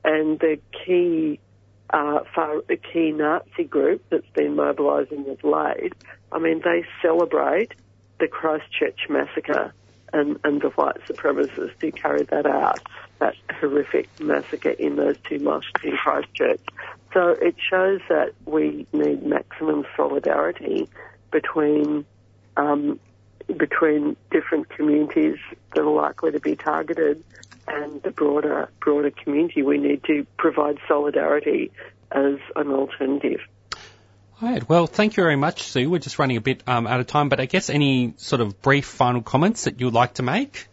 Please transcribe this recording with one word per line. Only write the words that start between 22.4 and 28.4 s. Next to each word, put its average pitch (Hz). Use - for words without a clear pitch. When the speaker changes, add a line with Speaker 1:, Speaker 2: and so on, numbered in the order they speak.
Speaker 1:
um, 147
between 151
different 156
communities 151
that 156
are 151
likely 151
to 147
be 151
targeted 151
and 147
the 180
broader, 147